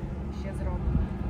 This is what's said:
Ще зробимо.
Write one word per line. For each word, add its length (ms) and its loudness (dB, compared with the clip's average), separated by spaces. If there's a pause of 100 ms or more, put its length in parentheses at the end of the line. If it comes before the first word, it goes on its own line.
(400)
Ще 140 -4
зробимо. 480 2 (260)